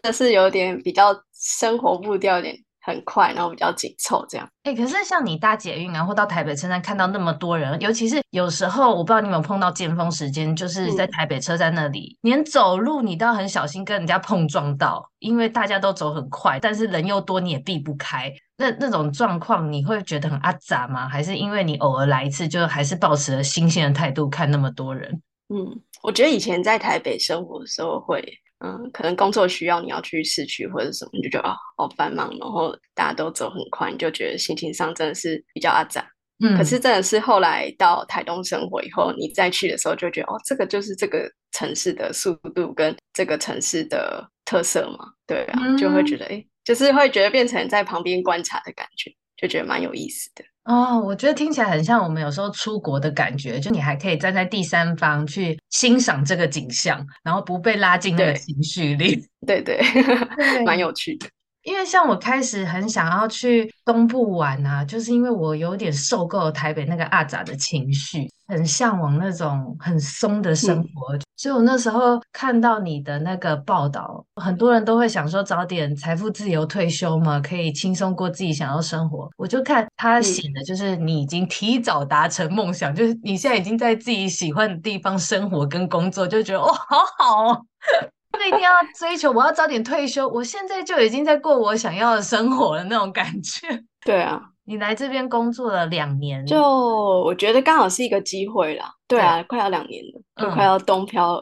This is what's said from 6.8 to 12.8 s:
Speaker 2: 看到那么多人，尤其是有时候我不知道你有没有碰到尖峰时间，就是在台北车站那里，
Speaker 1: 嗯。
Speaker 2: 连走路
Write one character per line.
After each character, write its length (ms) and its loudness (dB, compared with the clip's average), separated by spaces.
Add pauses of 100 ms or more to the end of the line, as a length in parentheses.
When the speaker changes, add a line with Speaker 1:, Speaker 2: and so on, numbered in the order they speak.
Speaker 2:
看 160 -6
到 100 4
那 120 -2
么 140 0
多 260 -2
人， 220 -2
尤 100 0
其 160 0
是 220 0
有 200 0
时 180 -2
候 280 4
我 80 0
不 40 -6
知 60 6
道 80 6
你 60 -2
有 40 -2
没 40 2
有 60 2
碰 180 -2
到 120 2
尖 260 -4
峰 140 0
时 200 -4
间， 240 -2
就 120 -4
是 260 -2
在 140 2
台 180 -2
北 140 -2
车 180 -2
站 160 2
那 140 0
里， 340 -8
Speaker 1:
嗯。 80 2
Speaker 2:
连 160 4
走 320 4
路 240 0